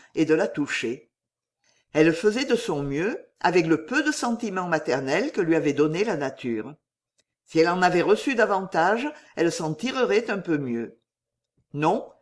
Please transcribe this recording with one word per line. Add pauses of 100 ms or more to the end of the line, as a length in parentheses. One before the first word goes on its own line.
(140)
et
de
la
toucher. (800)
Elle
faisait
de
son
mieux (160)
avec
le
peu
de
sentiment
maternel
que
lui
avait
donné
la
nature. (720)
Si
elle
en
avait
reçu
davantage, (240)
elle
s'en
tirerait
un
peu
mieux. (760)
Non, (120)